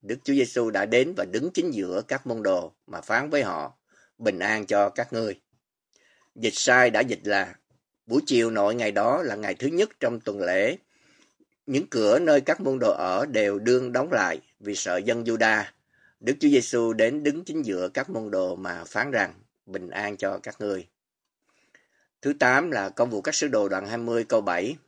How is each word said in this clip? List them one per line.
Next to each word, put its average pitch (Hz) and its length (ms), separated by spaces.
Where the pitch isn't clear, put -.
Đức 104 220
Chúa 139 80
Giêsu 120 380
đã 101 160
đến 127 300
và - 80
đứng 95 300
chính 175 160
giữa 98 380
các 131 180
môn 113 160
đồ 90 300
mà 87 140
phán 123 300
với 147 120
họ: 82 320
'Bình 107 200
an 104 280
cho 101 220
các 117 240
ngươi.'" 110 220
Dịch 113 180
sai 123 360
đã 110 100
dịch 113 240
là: 98 300
"Buổi 123 200
chiều 117 240
nội 107 240
ngày 110 180
đó 117 300
là 120 120
ngày 104 200
thứ - 120
nhất 175 240
trong 120 200
tuần 101 200
lễ. 95 360
Những 139 200
cửa 110 320
nơi 156 220
các 156 200
môn 135 180
đồ 117 140
ở 92 340
đều 104 320
đương 123 340
đóng 135 200
lại 90 280
vì 104 140
sợ 92 220
dân 117 280
Giu-đa. 110 480
Đức 123 200
Chúa 151 80
Giêsu 120 440
đến 117 300
đứng 147 220
chính 156 180
giữa 92 260
các 131 220
môn 110 200
đồ 92 260
mà 87 280
phán 117 260
rằng: 95 240
'Bình 90 240
an 104 260
cho 98 260
các - 180
ngươi.'" 98 260
Thứ - 100
tám 139 380
là 101 180
Công 123 220
vụ 107 100
các 151 140
sứ 151 140
đồ 107 200
đoạn 95 180
hai 113 120
mươi 117 260
câu 113 160
bảy. 98 360